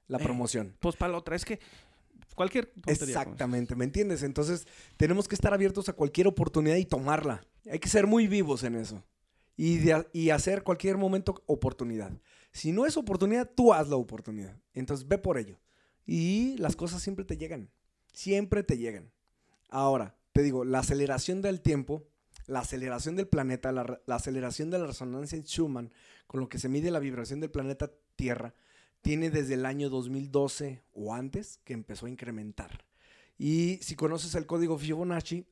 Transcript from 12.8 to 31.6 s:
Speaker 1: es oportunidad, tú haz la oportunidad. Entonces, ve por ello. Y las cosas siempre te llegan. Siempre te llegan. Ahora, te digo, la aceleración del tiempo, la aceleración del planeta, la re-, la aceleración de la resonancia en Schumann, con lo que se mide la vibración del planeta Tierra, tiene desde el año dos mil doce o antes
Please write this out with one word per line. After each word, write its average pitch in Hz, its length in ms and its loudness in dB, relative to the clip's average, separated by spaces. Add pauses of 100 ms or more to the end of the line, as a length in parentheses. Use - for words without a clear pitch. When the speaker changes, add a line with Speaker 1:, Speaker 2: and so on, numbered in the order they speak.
Speaker 1:
es 311 100 0
oportunidad, 214 600 0
tú 240 180 10
haz 151 140 2
la 143 80 2
oportunidad. 107 600 -6 (160)
Entonces, 131 360 -6
ve 196 100 2
por 190 180 0
ello. 104 220 -8 (480)
Y 190 520 0
las 170 180 -2
cosas 175 260 -6
siempre 196 220 -6
te 165 120 -6
llegan. 156 320 -10 (440)
Siempre 196 500 0
te - 160 0
llegan. 110 320 -8 (580)
Ahora, 135 480 2 (160)
te 143 120 6
digo, 127 200 0
la 131 140 0
aceleración 139 640 0
del 190 180 -2
tiempo, 147 460 0 (400)
la 131 140 -4
aceleración 127 560 -6
del 196 100 -2
planeta, 131 460 2
la 127 100 0
re-, 120 240 -6
la 127 80 0
aceleración 131 560 -4
de 180 80 0
la 170 80 -2
resonancia 135 500 -8
en 156 80 -8
Schumann, 135 480 -2 (360)
con 131 100 -6
lo 131 100 -2
que 120 120 -8
se 131 80 -4
mide 151 240 0
la 160 80 0
vibración 131 400 -6
del 156 100 -6
planeta 139 400 -4 (240)
Tierra, 120 400 -4 (480)
tiene 160 280 2
desde 139 240 0
el 127 120 0
año 139 240 -2
dos 127 180 -2
mil 135 220 -6
doce 139 520 0 (100)
o 107 220 -8
antes 139 500 -8